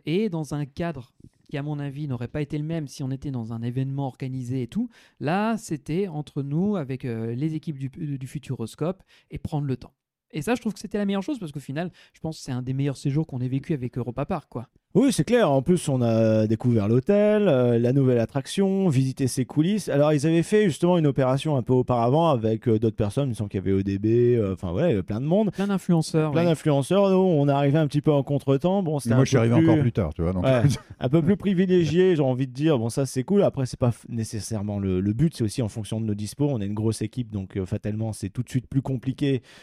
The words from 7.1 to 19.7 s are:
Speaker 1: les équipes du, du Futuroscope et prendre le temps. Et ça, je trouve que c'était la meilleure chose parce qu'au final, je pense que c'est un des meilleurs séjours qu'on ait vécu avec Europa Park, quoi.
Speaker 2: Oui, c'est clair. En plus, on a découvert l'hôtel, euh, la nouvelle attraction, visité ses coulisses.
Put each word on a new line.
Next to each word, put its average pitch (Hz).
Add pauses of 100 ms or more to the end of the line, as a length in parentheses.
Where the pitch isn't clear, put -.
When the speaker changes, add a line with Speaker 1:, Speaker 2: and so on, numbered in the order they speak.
Speaker 1:
les 156
équipes 151
du, 135 (300)
du 131
Futuroscope 135 (300)
et 151
prendre 147
le 131
temps. - (380)
Et 156
ça, 240
je 233
trouve 214
que -
c'était 214
la 202
meilleure 196
chose 294
parce 160
qu'au 147
final, 151 (220)
je -
pense 160
que -
c'est 139
un 123
des 127
meilleurs 139
séjours 147
qu'on 127
ait 127
vécu 139
avec 127
Europa 123
Park, 170
quoi. 120 (280)
Speaker 2:
Oui, 254
c'est 151
clair. 220
En 135
plus, 170
on 131
a 110
découvert 110
l'hôtel, 208
euh, 123
la 120
nouvelle 127
attraction, 190
visité 131
ses 123
coulisses. 175